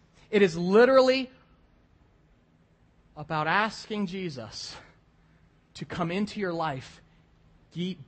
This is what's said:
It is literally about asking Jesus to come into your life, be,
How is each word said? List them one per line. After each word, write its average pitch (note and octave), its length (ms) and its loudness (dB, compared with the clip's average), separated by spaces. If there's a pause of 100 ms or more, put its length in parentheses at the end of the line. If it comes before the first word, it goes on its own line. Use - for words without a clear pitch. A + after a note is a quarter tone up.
(320)
It G#3 120 4
is E3 120 4
literally B3+ 720 6 (1900)
about D3+ 300 -4
asking G#3 580 -2
Jesus E3+ 720 -10 (960)
to - 120 -14
come E3+ 260 -6
into G#3 280 -6
your F#3 140 -4
life, D#3 480 -8 (720)
be, F3+ 240 -6 (100)